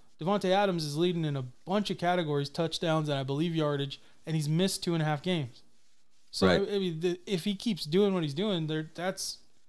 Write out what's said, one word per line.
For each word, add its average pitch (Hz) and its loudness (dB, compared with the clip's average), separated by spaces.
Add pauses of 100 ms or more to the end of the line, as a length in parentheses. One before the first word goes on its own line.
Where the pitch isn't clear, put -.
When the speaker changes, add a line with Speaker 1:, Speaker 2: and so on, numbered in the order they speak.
(200)
Speaker 1:
Davante 190 0
Adams 185 2
is 143 -6
leading 170 0
in 147 -2
a 135 -4
bunch 190 -4
of 180 -4
categories, 156 0
touchdowns, 160 0
and 143 0
I 135 -4
believe 160 -2
yardage, 147 -2 (260)
and 156 -2
he's 147 0
missed 175 0
two 175 0
and 160 2
a 151 2
half 151 0
games. 165 -2 (680)
So, - 2
Speaker 2:
Right. 180 6
Speaker 1:
I, 202 0
I - 2
mean, 170 -2
the, 180 0
if 190 0
he 208 0
keeps 208 -2
doing 190 4
what 175 2
he's 143 -2
doing, 170 0
there, 156 -4
that's, 185 -6 (300)